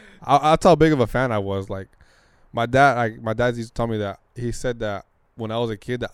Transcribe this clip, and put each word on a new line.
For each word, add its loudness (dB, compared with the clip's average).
I, 4
that's 0
how 8
big 4
of 0
a 4
fan -2
I 0
was. -6
Like, -10
my -2
dad, 4
like, -4
my -4
dad 0
used -8
to -20
tell -2
me -4
that. -6
He -6
said -6
that -6
when -8
I -4
was -2
a -6
kid -8
that -6